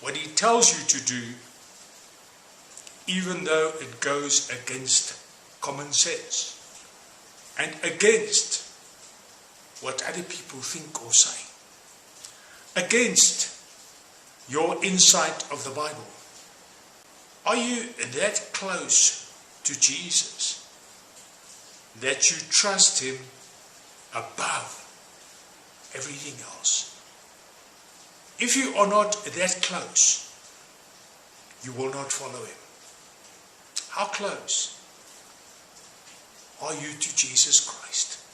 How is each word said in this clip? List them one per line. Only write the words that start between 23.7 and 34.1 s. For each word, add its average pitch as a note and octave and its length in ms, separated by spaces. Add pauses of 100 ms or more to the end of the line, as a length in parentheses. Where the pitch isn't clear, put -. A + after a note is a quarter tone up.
above - 680 (1120)
everything C#3 480
else. - 480 (1500)
If B3 180
you C4 200
are G3+ 120
not G#3 240 (120)
that F3+ 380
close, - 680 (1300)
you B2+ 100
will C3 200
not C#3 180
follow B2 340
him. - 140 (1300)
How G3+ 160
close - 720 (1800)